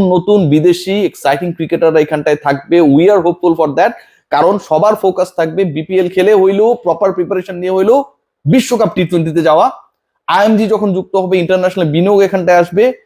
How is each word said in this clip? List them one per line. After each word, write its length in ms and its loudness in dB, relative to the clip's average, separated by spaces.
নতুন 240 2
বিদেশি 420 -2
এক্সাইটিং 480 -4
ক্রিকেটাররা 480 0
এখানটায় 420 -2
থাকবে, 300 -2
we 180 4
are 140 2
hopeful 340 0
for 80 0
that, 140 0
কারণ 200 2
সবার 340 2
ফোকাস 260 -2
থাকবে 240 -2
বিপিএল 380 -2
খেলে 180 2
হইলেও, 260 2
প্রপার 320 -2
প্রিপারেশন 460 -6
নিয়ে 140 -2
হইলেও 220 2
বিশ্বকাপ 520 0
টি 140 0
টোয়েন্টিতে 380 -2
যাওয়া। 180 4
আইএমজি 360 2
যখন 220 -2
যুক্ত 260 -8
হবে, 200 -2
ইন্টারন্যাশনাল 520 -2
বিনিয়োগ 320 2
এখানটায় 360 2
আসবে, 220 0